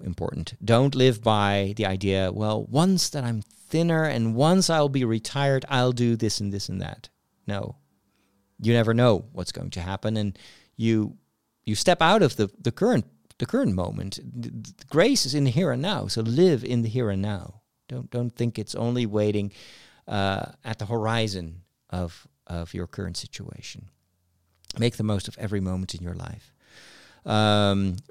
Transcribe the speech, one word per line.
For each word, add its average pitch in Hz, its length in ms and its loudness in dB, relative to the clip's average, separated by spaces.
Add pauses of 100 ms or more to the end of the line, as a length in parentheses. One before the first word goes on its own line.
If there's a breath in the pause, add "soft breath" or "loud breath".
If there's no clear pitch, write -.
important. - 480 -6 (100)
Don't 127 320 4
live 127 260 4
by 101 540 2
the 107 100 0
idea, 95 460 0
"Well, 107 320 -2
once 175 460 2
that 139 160 -6
I'm 113 160 -2
thinner 160 640 -2
and 117 280 0
once 170 360 4
I'll 156 180 4
be 135 160 0
retired, 135 640 0
I'll 127 240 2
do 120 240 2
this 113 240 -2
and 101 140 -4
this 98 160 -8
and 92 120 -6
that." - 280 -12 (360)
No, 101 300 -6 (840)
you 113 120 4
never 113 200 4
know 117 400 4
what's 87 180 -8
going 90 200 -8
to 87 100 -8
happen. 98 340 -4
And 104 220 -2 (380 loud breath)
you, 110 420 0 (480)
you 104 100 -2
step 180 260 2
out 190 200 6
of 143 140 2
the, 104 140 0 (100)
the 117 120 -2
current, 202 340 2 (340)
the 139 60 -2
current 240 280 0
moment. 98 500 -4
The, 120 260 -10
the - 400 -16
grace 220 360 4
is 131 80 -6
in 143 100 2
the 131 80 2
here 151 200 2
and 123 100 -2
now. 151 260 -4
So 110 140 -4
live 123 420 4
in 123 180 0
the 113 80 -2
here 117 200 -2
and 98 120 -2
now. 101 400 -6 (260)
Don't, 123 220 -10
don't 120 260 -4
think 117 240 -2
it's - 160 -8
only 120 300 0
waiting, 104 460 0 (560 loud breath)
uh, 98 440 -2 (120)
at 110 160 -8
the 110 60 -6
horizon 104 800 -2 (260)
of, 90 380 -8 (180)
of 85 280 -8
your 90 140 -8
current 90 300 -10
situation. - 720 -16 (880)
Make 117 200 0
the 110 60 -2
most 104 240 -2
of - 100 -14
every 101 240 -4
moment 92 340 -4
in 87 80 -10
your 87 100 -8
life. 87 400 -14 (720 loud breath)
Um, 104 720 2 (140)